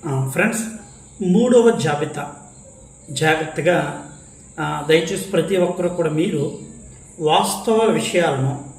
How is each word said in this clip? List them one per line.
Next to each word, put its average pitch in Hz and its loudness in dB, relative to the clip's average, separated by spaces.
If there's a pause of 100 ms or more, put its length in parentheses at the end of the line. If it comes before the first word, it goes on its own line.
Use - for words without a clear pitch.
ఆ, 135 -2
ఫ్రెండ్స్, 220 0 (600)
మూడవ 233 6
జాబితా 147 -2 (840)
జాగ్రత్తగా, 156 0 (500)
ఆ, 151 -4
దయచేసి 170 2
ప్రతి 185 0
ఒక్కరు 175 0
కూడా 170 -2
మీరు 151 -2 (600)
వాస్తవ 196 2
విషయాలను 143 0 (140)